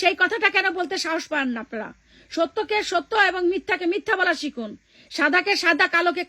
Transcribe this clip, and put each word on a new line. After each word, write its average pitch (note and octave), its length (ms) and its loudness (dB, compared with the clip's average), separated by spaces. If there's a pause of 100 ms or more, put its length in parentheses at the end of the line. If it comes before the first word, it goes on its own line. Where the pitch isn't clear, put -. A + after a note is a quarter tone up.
সেই F#4 200 2
কথাটা G#4 340 2
কেন F#4+ 120 2 (100)
বলতে F4+ 180 -4 (100)
সাহস D#4+ 260 -2
পান C#4+ 220 -2
না? A#3 120 -8
আপনারা G#3+ 240 -10 (420)
সত্যকে F#4 460 -2 (140)
সত্য F4 200 -2 (180)
এবং F4+ 120 -2 (100)
মিথ্যাকে F4+ 420 -2
মিথ্যা G#4+ 260 -2
বলা F4+ 220 2
শিখুন, A#3+ 300 -8 (400)
সাদাকে F4 420 2 (100)
সাদা, E4+ 240 4
কালোকে F4 420 2